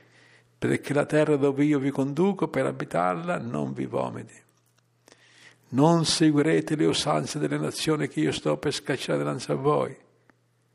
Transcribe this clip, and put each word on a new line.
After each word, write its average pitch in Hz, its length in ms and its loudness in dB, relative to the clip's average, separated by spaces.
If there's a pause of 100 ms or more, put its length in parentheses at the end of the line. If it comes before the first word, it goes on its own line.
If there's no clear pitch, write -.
(600)
perché 131 340 -2
la 151 120 2
terra 151 300 2
dove 139 300 2
io 147 140 2
vi 135 100 -2
conduco 151 580 0
per 135 200 -2
abitarla 165 720 -2
non 73 340 -6
vi - 140 -6
vomiti. 60 520 -6 (1300)
Non 160 360 6
seguirete 156 720 2
le 160 100 2
usanze 151 540 0
delle 147 180 -2
nazioni 151 500 -2
che - 120 -8
io 151 120 0
sto 151 260 -2
per 151 140 -2
scacciare - 460 -4
dinanzi 143 340 -4
a 147 40 0
voi. 139 420 0 (760)